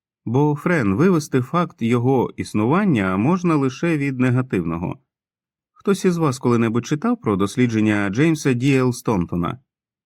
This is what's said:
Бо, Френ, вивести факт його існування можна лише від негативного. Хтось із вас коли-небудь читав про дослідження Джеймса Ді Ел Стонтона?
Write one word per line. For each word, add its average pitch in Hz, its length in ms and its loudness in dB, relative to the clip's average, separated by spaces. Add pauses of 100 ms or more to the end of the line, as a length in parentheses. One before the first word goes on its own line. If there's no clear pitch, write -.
(240)
Бо, 147 300 0
Френ, 147 400 0
вивести 151 460 0
факт 170 420 -4
його 120 540 0
існування 110 800 0
можна 170 400 0
лише 143 420 -2
від 139 200 -4
негативного. 101 800 -2 (760)
Хтось - 320 -2
із 180 120 2
вас 147 220 0
коли-небудь 117 480 0
читав 226 340 -2
про 104 160 0
дослідження 107 760 0
Джеймса 147 420 0
Ді 127 220 0
Ел 127 180 2
Стонтона? 87 680 -2 (460)